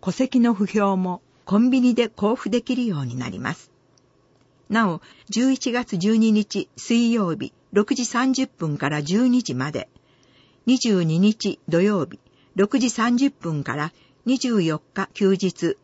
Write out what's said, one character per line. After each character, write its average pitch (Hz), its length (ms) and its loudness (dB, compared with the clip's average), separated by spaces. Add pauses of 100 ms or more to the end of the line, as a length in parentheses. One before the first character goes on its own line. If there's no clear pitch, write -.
戸 190 100 -2
籍 254 300 0
の 233 120 4
符 196 140 0
票 202 300 0
も 180 240 -4 (240)
コ 196 120 2
ン 240 120 4
ビ 254 120 2
ニ 247 140 4
で 233 200 0
交 214 200 0
付 - 140 -8
で 233 120 0
き 247 140 -4
る 247 100 -2
よ 165 160 -2
う 131 40 -6
に 120 100 -8
な 123 140 -6
り 180 100 -10
ま 131 140 -6
す。 - 180 -18 (1000)
な 214 200 0
お、 160 120 -6 (280)
十 247 220 2
一 254 220 -2
月 240 240 -6
十 208 180 2
二 220 160 4
日 208 460 -2
水 233 340 0
曜 190 240 0
日 - 180 -10 (200)
六 208 200 2
時 254 120 -2
三 254 260 0
十 262 160 -2
分 151 300 -6
か 147 120 -4
ら 151 140 -4
十 202 240 2
二 247 160 2
時 139 100 -8
ま 131 180 -4
で、 117 180 -8 (760)
二 254 120 4
十 202 260 2
二 160 160 2
日 208 480 0
土 165 140 2
曜 196 240 0
日 - 140 -12 (360)
六 208 240 2
時 240 100 2
三 240 280 0
十 277 140 2
分 156 320 -6
か 127 120 -8
ら 151 160 -6 (340)
二 254 120 2
十 233 240 0
四 160 180 0 (140)
日 190 200 -6
休 196 180 2
日 180 520 -2